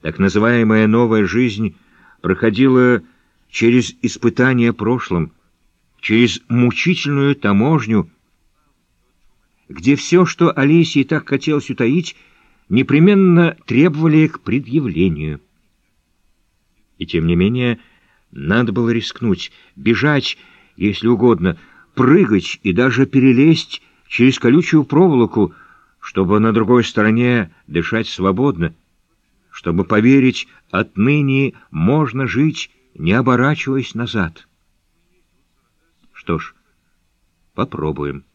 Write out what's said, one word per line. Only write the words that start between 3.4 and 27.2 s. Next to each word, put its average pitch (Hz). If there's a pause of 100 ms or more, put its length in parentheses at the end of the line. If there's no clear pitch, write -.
через 120
испытания 120
прошлым, 104 (680)
через 110
мучительную 139
таможню, 107 (1600)
где 95
всё, 170
что -
Алисии 151
так 151
хотелось 147
утаить, 139 (520)
непременно 170 (100)
требовали 156
к -
предъявлению. 92 (1600)
И 95
тем 80
не 87
менее, 117 (520)
надо 107
было 113
рискнуть, 113 (240)
бежать, 127 (400)
если 104
угодно, 101 (360)
прыгать 123
и 95
даже 127
перелезть 135 (260)
через 131
колючую 151
проволоку, 139 (460)
чтобы 95
на 110
другой 117
стороне 113 (140)